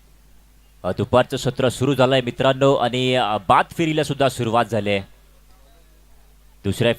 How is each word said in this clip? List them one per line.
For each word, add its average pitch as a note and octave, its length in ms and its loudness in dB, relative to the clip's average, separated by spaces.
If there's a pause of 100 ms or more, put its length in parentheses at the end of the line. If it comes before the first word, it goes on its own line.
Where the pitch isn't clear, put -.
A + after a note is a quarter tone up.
(840)
अ, F2+ 120 -4
दुपारचं B2 400 0
सत्र C3 320 -2
सुरू B2+ 260 -2
झालंय C3 260 2
मित्रांनो C3+ 540 2
आणि, B2+ 400 0
अ, G#2+ 220 0 (120)
बाद C3 220 4
फेरीला D#3 320 -2
सुद्धा C#3+ 260 0
सुरुवात A#2 360 -2
झाली G#2 260 -4
आहे. G2+ 100 0 (1600)
दुसऱ्या A#2 340 0